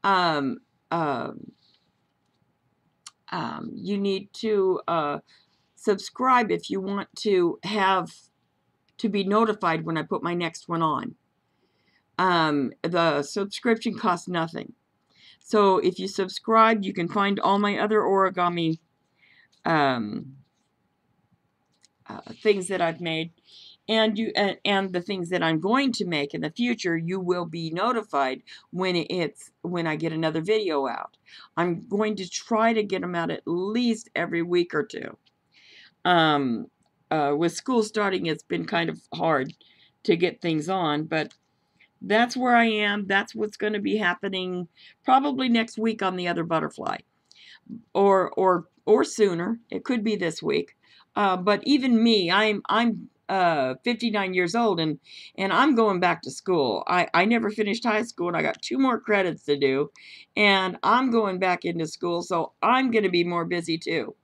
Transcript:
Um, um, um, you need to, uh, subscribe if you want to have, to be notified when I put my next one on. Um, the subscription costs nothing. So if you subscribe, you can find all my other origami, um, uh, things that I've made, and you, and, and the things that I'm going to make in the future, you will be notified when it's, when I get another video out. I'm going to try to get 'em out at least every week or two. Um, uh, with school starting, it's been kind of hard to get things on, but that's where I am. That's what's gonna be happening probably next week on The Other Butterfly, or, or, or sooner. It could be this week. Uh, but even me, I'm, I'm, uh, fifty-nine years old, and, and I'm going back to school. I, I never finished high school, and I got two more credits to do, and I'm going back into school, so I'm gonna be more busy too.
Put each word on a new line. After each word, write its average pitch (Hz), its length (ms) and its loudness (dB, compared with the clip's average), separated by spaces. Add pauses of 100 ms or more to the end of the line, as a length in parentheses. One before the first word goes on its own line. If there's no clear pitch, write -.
Um, 170 560 0 (320)
um, 156 600 -4 (1800)
um, 156 440 -8
you 196 240 -4
need 196 360 -2
to, 196 540 0
uh, 156 300 -2 (680)
subscribe 247 680 2
if 170 200 -4
you 190 100 -4
want 196 360 -6
to 180 460 2
have, 190 480 2 (840)
to 233 120 -2
be 196 160 0
notified 202 600 0
when 165 140 -4
I 156 40 -4
put 165 200 -4
my 175 120 -4
next 170 340 -6
one 165 140 -2
on. 156 320 -2 (1040)
Um, 160 540 2 (100)
the 165 400 2
subscription 214 760 -2
costs 180 300 -2
nothing. 165 440 -6 (680)
So 196 380 4
if 180 200 0
you 190 100 -6
subscribe, 220 760 2
you 190 100 -6
can 170 140 -2
find 202 300 0
all 196 200 2
my 202 200 0
other 208 220 2
origami, 175 800 0 (840)
um, 131 720 -2 (1700)
uh, - 240 -16 (100)
things 196 260 2
that 190 120 -2
I've 165 200 0
made, 165 320 -4 (540)
and 220 320 2
you, 220 160 -2
and, 196 300 0
and 196 280 0
the 175 100 -2
things 180 260 -6
that 175 140 -2
I'm 160 180 2
going 247 320 2
to 190 140 -4
make 147 260 -2
in 160 80 -6
the 156 100 -4
future, 208 460 -2
you 170 240 -4
will 180 240 -2
be 165 260 -8
notified 165 720 -2 (280)
when 185 260 -2
it's, 170 540 -4 (100)
when 175 260 -4
I 156 100 -2
get 160 160 -4
another 160 280 -2
video 170 460 -2
out. - 300 -10 (420)
I'm 170 300 -2
going 214 280 -2
to 190 120 -8
try 226 440 0
to 220 100 0
get 190 200 -4
'em 180 120 -8
out 165 160 -4
at - 140 -8
least 220 720 -2
every 170 280 -2
week 175 320 0
or 151 100 0
two. - 340 -12 (880)
Um, 151 640 2 (420)
uh, 147 260 0
with 165 160 2
school 240 300 0
starting, 202 440 -2
it's 156 180 -4
been 165 220 -4
kind 170 220 -2
of 160 120 -8 (120)
hard 160 400 0 (520)
to 175 120 4
get 170 240 -2
things 160 280 -2
on, 160 360 0
but 160 300 -4 (720)
that's 233 300 2
where 247 180 2
I 233 120 6
am. 208 400 -2
That's 196 280 -2
what's 214 220 -6
gonna 214 240 -2
be 202 160 0
happening 185 720 -4 (340)
probably 262 460 4
next 233 300 0
week 220 240 0
on 185 140 0
The 180 120 -2
Other 170 160 -2
Butterfly, 160 540 -4 (960)
or, 190 380 6
or, 180 360 2 (160)
or 233 200 6
sooner. 196 560 0 (100)
It 190 140 -8
could 240 200 -2
be 214 120 0
this 165 260 -4
week. 165 340 -2 (400)
Uh, 196 220 2
but 202 260 2
even 254 380 4
me, 208 280 4
I'm, 208 380 2
I'm, 220 400 0 (180)
uh, 160 580 2
fifty-nine 214 500 -2
years 180 200 0
old, 226 240 2
and, 160 200 -2 (400)
and 196 120 -2
I'm 247 240 4
going 214 260 2
back 175 220 2
to - 80 -10
school. 135 560 0
I, 175 280 0
I 175 100 4
never 226 260 2
finished 208 340 -2
high 214 180 0
school, 175 260 -6
and 175 80 -2
I 156 60 0
got - 180 -4
two - 160 -6
more 262 240 2
credits 196 440 -2
to 147 120 0
do, 139 340 0 (460)
and 190 460 2
I'm 247 280 2
going 208 280 0
back 180 260 0
into 170 220 -2
school, 175 340 -4
so 170 400 -4
I'm 254 300 2
gonna 214 180 2
be 175 160 2
more 170 220 -2
busy 170 320 -4
too. 156 460 -6